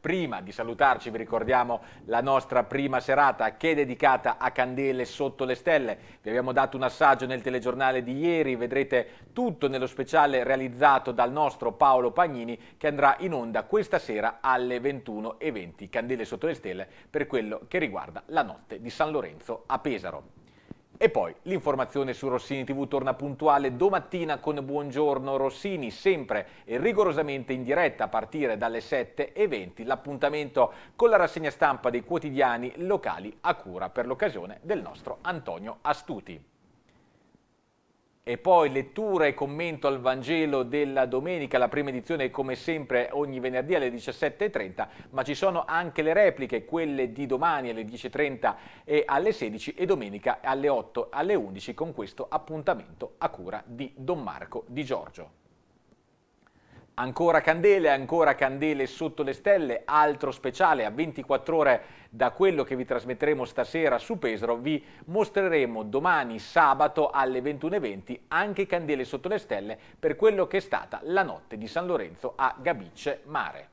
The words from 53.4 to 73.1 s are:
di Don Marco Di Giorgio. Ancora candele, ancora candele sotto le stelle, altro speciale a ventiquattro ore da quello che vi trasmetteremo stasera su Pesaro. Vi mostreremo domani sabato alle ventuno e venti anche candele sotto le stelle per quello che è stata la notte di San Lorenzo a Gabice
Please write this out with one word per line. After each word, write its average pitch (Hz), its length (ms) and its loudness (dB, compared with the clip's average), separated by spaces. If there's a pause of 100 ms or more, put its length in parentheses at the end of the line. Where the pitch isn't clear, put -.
di 120 300 -12
Don 139 300 -4
Marco - 420 -10
Di 139 180 -8
Giorgio. 113 460 -8 (1700)
Ancora 156 440 2
candele, 170 480 6
ancora 139 440 4
candele 139 520 0
sotto - 360 -6
le 135 120 -2
stelle, 156 500 2
altro 147 460 4
speciale 135 560 2
a 104 40 -2
ventiquattro 139 680 -2
ore 135 240 6 (260)
da 123 220 0
quello 175 340 2
che 135 100 -4
vi 127 120 -4
trasmetteremo 127 580 0
stasera 131 540 0
su 202 200 -6
Pesaro. 117 380 -2
Vi 139 260 -4 (220)
mostreremo 165 800 0
domani 131 560 0
sabato 147 720 4
alle 131 320 0
ventuno 147 320 -4
e 202 60 0
venti 107 380 -8 (100)
anche 196 360 0
candele 151 400 -2
sotto 131 240 -8
le 208 80 -2
stelle 104 420 -6 (200)
per 156 180 0
quello 202 300 4
che - 100 -4
è 196 40 2
stata - 420 -6
la 185 200 0
notte 104 360 -8
di 110 80 -10
San 170 200 -4
Lorenzo 117 480 -4
a 131 240 0
Gabice 143 640 -6